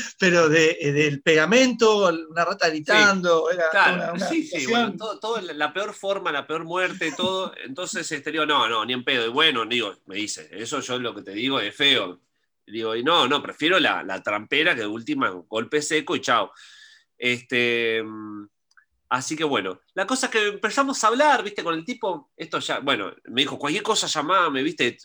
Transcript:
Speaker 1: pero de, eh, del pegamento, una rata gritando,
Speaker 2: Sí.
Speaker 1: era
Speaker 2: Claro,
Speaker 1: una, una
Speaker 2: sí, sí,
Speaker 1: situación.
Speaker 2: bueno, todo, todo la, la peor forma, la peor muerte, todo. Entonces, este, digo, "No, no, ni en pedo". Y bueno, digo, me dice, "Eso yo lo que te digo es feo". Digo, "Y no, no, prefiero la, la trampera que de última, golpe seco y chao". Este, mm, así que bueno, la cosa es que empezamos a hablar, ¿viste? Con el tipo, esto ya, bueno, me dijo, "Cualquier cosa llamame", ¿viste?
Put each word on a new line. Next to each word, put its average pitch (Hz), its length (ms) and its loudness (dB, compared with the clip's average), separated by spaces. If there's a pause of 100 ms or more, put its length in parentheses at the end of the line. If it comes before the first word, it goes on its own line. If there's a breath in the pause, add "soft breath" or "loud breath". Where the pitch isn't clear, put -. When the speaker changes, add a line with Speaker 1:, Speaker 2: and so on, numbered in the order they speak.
(180 loud breath)
Speaker 1:
pero 175 320 4
de, 160 300 4
eh, 147 120 0
del 143 300 2
pegamento, 214 840 4
una 165 360 -2
rata 185 240 0
gritando, 175 840 4
Speaker 2:
Sí. 180 40 0
Speaker 1:
era 170 160 0
Speaker 2:
Claro, 175 240 4
Speaker 1:
una, 170 180 -4
una 185 160 -4
Speaker 2:
sí, 330 180 0
sí, 143 200 -6
Speaker 1:
situación. 226 40 0
Speaker 2:
bueno, 226 260 2
todo, 208 240 -8
todo 220 200 -4
la, 170 140 -10
la 151 180 -2
peor 208 220 -4
forma, 190 380 -2
la 139 140 -4
peor 165 180 -6
muerte, 175 480 -2
todo. 185 400 -4 (120)
Entonces, 170 480 -8
este, 147 180 -6
digo, 151 160 0
"No, 135 220 4
no, 113 160 0
ni 123 80 -2
en 123 120 -4
pedo". 123 220 0
Y 113 40 -2
bueno, 135 360 2
digo, 110 280 -2 (120)
me 95 100 -12
dice, 98 360 -8
"Eso 113 280 -8
yo 127 180 -6
lo 117 160 -6
que 101 80 -14
te 98 100 -14
digo 123 280 -2
es 104 140 -4
feo". 117 460 2 (460)
Digo, 110 280 -6
"Y 120 80 -4
no, 156 260 4
no, 143 140 0
prefiero 160 380 0
la, 98 220 0
la 95 200 -6
trampera 135 520 0
que 117 80 -4
de 104 40 -4
última, 117 440 -4
golpe 113 520 -4
seco 151 340 -2
y - 40 -4
chao". 113 320 0 (640 loud breath)
Este, 120 840 0
mm, 107 440 -12 (640)
así 131 260 -4
que 160 80 -4
bueno, 101 360 -2 (140)
la 190 120 -2
cosa 254 200 0
es - 60 -4
que 214 160 2
empezamos 262 560 -2
a 220 40 6
hablar, 254 360 4
¿viste? 202 200 -6
Con 165 100 0
el 165 100 -6
tipo, 202 520 -6
esto 160 220 -6
ya, 135 220 -4
bueno, 120 320 -2 (140)
me 120 160 0
dijo, 135 160 -4
"Cualquier 156 240 -4
cosa 202 240 0
llamame", 156 560 0
¿viste? 143 420 -2